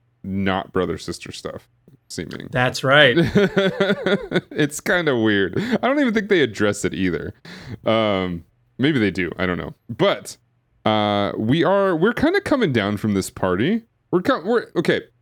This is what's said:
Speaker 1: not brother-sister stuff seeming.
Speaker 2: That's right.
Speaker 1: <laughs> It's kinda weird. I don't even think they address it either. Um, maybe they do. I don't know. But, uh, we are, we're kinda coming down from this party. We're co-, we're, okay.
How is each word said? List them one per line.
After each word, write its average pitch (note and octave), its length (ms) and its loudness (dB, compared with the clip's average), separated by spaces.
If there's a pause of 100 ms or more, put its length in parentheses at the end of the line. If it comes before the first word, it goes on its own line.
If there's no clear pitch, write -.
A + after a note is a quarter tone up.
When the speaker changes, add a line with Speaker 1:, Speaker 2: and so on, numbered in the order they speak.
(240)
Speaker 1:
not F#2+ 480 -2
brother-sister E2+ 600 -4
stuff - 360 -12 (420)
seeming. - 420 -10
Speaker 2:
That's B2 320 -2
right. C#3 340 6
Speaker 1:
<laughs> E3 100 4 (1200)
It's D3+ 300 -2
kinda E3+ 360 0
weird. G#2 400 2
I A3+ 200 -2 (100)
don't C#4 120 2
even B3 140 2
think G#3+ 160 0
they F3+ 120 4
address G#2 440 0
it F2 80 -2
either. E2+ 400 -2 (520)
Um, G2 580 0 (340)
maybe C#3 220 2
they G#2 100 2
do. F2 280 -2
I F#2 100 -2
don't E2+ 100 -2
know. D#2+ 160 -10 (160)
But, D#3 480 -2 (480)
uh, G#2 520 0
we A#2+ 260 2
are, F#3+ 320 2
we're G3 180 2
kinda F#4 280 0
coming B3 300 0
down G#2 260 0
from G#2+ 180 0
this F#2+ 160 -2
party. A2+ 520 0 (280)
We're F3+ 100 2
co-, G#3+ 240 0
we're, A3 300 0
okay. D#3 260 2 (200)